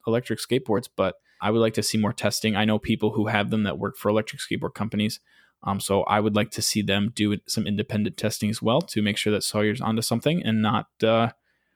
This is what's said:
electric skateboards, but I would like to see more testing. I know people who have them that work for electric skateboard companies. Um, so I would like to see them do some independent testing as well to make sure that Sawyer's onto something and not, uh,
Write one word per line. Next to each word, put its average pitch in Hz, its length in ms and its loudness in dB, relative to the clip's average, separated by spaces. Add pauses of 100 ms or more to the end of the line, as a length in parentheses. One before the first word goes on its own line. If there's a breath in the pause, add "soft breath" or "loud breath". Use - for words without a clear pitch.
electric 117 320 0
skateboards, 120 560 -2
but 95 200 0 (260 soft breath)
I 101 100 0
would 113 100 4
like 113 140 4
to 107 80 0
see - 140 -2
more 104 160 2
testing. 107 440 0
I 107 100 2
know 107 120 2
people 107 340 0
who 107 160 0
have 104 200 0
them 107 140 0
that 92 160 -2
work 98 180 -4
for - 140 -2
electric 107 320 -2
skateboard - 320 -4
companies. 104 440 -2 (440 soft breath)
Um, 98 180 -2
so 98 220 2
I 107 180 2
would 104 160 2
like - 140 2
to - 120 -6
see - 200 0
them 101 320 0
do 104 240 0 (100)
some - 180 -2
independent 104 520 -2
testing 107 320 -2
as 107 100 -6
well 117 220 0
to - 180 -4
make 104 160 0
sure - 160 0
that 101 120 0
Sawyer's 107 360 0
onto 110 220 -2
something 147 420 0
and 110 160 2
not, 107 280 2 (140)
uh, 113 280 4 (460)